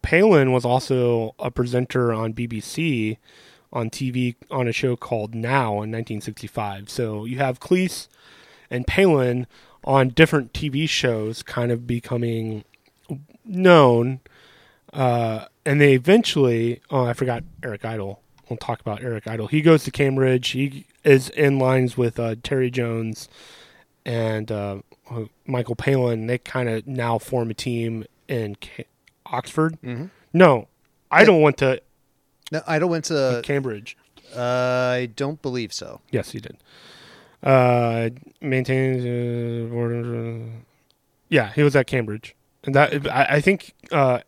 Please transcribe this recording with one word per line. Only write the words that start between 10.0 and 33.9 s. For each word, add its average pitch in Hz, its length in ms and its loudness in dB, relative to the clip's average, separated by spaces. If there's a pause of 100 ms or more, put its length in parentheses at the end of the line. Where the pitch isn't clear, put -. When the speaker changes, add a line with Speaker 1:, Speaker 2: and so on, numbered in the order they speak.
Speaker 1:
different 147 440 4
T - 160 -6
V 147 180 -2
shows 113 540 -2
kind 120 300 -4
of 120 160 -4
becoming 117 760 -4 (840)
known. 143 760 6 (720)
Uh, 120 540 -2 (200)
and 147 160 0
they 143 120 6
eventually, 127 880 2 (100)
oh, 131 140 0
I 120 80 -2
forgot 123 300 -4 (200)
Eric 110 220 -10
Idle. 104 340 -8 (300)
We'll 117 80 -8
talk - 240 -8
about 107 200 -8
Eric 117 240 -8
Idle. 110 220 -6
He 151 140 0
goes 160 240 6
to 139 60 -8
Cambridge. 131 580 2
He 135 360 -6 (180)
is 135 260 6
in 139 280 2
lines 131 400 2
with, 120 220 0
uh, 113 240 -4
Terry 131 260 -2
Jones 117 580 -6 (800)
and, 110 460 -4
uh, 101 280 -6 (680)
Michael 123 280 -4
Palin. 120 520 0
They 123 100 -2
kinda 117 480 -4
now 120 320 -2
form 117 320 -4
a 107 60 -6
team 117 500 -4 (220)
in 110 340 -6
Ca-, - 240 -16 (400)
Oxford. 156 560 -4
Speaker 2:
Mm-hmm. 123 240 -10 (280)
Speaker 1:
No, 151 340 6 (420)
Idle 185 280 8
Speaker 2:
Yeah. 151 60 6
Speaker 1:
went 143 140 4
to 131 240 0 (680)
Speaker 2:
No, 156 160 -4
Idle 170 220 0
went 165 160 -4
to 131 380 0
Speaker 1:
Cambridge. 127 540 -6 (380)